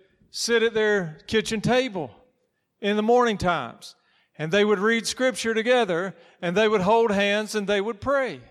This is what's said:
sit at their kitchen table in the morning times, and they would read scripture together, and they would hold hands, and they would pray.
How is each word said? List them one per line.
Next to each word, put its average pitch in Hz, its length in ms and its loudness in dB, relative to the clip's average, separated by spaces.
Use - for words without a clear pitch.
sit 233 320 0
at 226 120 0
their 208 420 0
kitchen 220 360 -2
table 214 480 0
in 208 140 0
the 214 60 0
morning 233 360 2
times, 151 580 -4
and 156 160 -6
they 202 100 4
would 208 160 2
read 220 280 0
scripture 233 480 -2
together, 208 600 0
and 175 120 -4
they 220 140 4
would 214 140 2
hold 226 300 4
hands, 202 420 0
and 208 120 -4
they 202 140 0
would 208 220 -6
pray. 247 480 -4